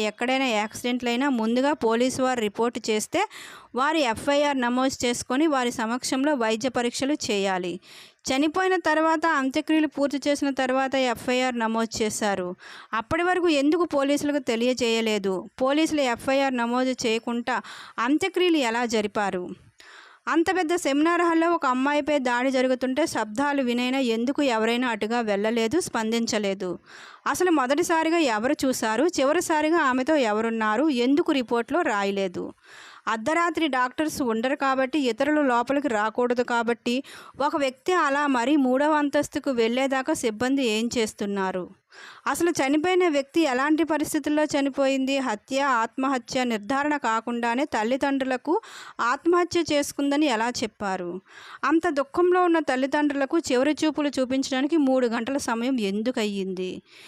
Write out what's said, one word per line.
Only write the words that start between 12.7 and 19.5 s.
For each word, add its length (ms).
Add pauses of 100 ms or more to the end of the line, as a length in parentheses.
అప్పటి 360
వరకు 260
ఎందుకు 380
పోలీసులకు 500
తెలియజేయలేదు? 920 (240)
పోలీసులు 480
ఎఫ్ఐఆర్ 500
నమోదు 420
చేయకుండా 600 (400)
అంత్యక్రియలు 680
ఎలా 180
జరిపారు? 600 (840)